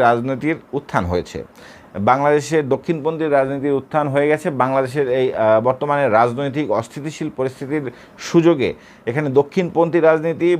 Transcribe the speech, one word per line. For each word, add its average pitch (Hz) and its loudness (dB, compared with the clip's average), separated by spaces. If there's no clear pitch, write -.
রাজনীতির 127 0
উত্থান - -4
হয়েছে, 87 -4
বাংলাদেশের 147 2
দক্ষিণপন্থী 160 -4
রাজনীতির 139 0
উত্থান 147 -4
হয়ে 147 2
গেছে, 151 -2
বাংলাদেশের 135 0
এই, 127 2
আহ, 110 4
বর্তমানে 143 0
রাজনৈতিক 127 0
অস্থিতিশীল 147 -10
পরিস্থিতির 135 -6
সুযোগে 156 4
এখানে 147 -2
দক্ষিণপন্থী 165 0
রাজনীতি 160 2